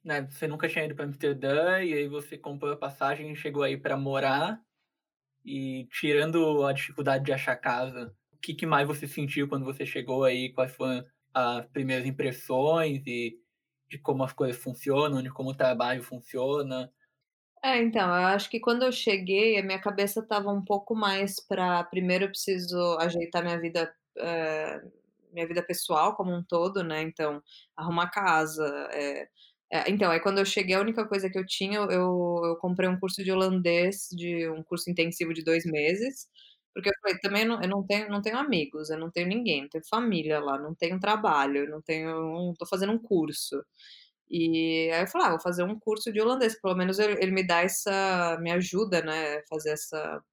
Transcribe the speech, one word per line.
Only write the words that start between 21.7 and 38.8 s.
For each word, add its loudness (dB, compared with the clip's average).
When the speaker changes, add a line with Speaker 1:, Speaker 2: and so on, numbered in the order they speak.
Speaker 2:
primeiro 2
eu 0
preciso 0
ajeitar 0
minha -2
vida, -2
eh, -4
minha -4
vida -2
pessoal 2
como -2
um -2
todo, 0
né, -2
então, -4
arrumar -2
casa, 2
eh, -4
eh, 0
então, 4
aí 4
quando 2
eu 4
cheguei 2
a 4
única 0
coisa 0
que -4
eu -2
tinha -2
eu, 0
eu, 2
eu 0
comprei 2
um 2
curso -4
de 0
holandês, 2
de -4
um -8
curso -6
intensivo 0
de -6
dois 2
meses, 0
porque -2
eu -2
falei: 0
"Também 2
eu 2
não, 0
eu 0
não 0
tenho, 0
não -2
tenho -2
amigos, 0